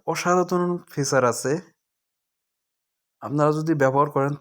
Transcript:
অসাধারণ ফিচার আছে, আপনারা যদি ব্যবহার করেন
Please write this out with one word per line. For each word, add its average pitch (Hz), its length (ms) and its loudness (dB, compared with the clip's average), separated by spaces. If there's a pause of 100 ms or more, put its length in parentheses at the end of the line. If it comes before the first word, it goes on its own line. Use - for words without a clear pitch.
(120)
অসাধারণ 180 600 0 (200)
ফিচার 135 400 0
আছে, 131 220 -4 (1700)
আপনারা 147 380 0
যদি 160 140 -2 (100)
ব্যবহার 139 320 2
করেন 143 260 0